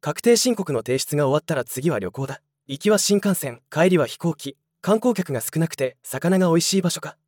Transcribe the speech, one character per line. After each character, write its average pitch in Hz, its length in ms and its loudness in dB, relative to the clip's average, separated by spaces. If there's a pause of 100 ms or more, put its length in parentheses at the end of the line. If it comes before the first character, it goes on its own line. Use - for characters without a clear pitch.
確 - 220 -6
定 233 120 6
申 233 200 2
告 180 180 -4
の 120 60 0
提 123 180 -2
出 - 180 -4
が 147 120 2
終 131 60 2
わ 151 80 2
っ - 20 -20
た 170 100 -4
ら、 131 100 -2
次 143 280 -2
は 117 80 -2
旅 90 120 -6
行 135 140 -6
だ。 131 160 -12 (240)
行 135 160 -10
き 208 80 2
は 208 80 4
新 202 200 2
幹 196 180 0
線、 123 260 -8 (100)
帰 175 200 4
り 180 80 4
は 131 80 2
飛 - 100 -10
行 170 160 -2
機。 - 240 -12 (240)
観 196 140 2
光 233 180 2
客 185 180 -4
が 123 100 -2
少 - 180 -6
な 165 80 2
く - 80 -8
て、 127 260 -4
魚 175 380 0
が 185 80 4
美 165 60 4
味 170 80 4
し - 180 0
い - 20 -2
場 180 80 0
所 - 120 -6
か。 - 160 -16 (100)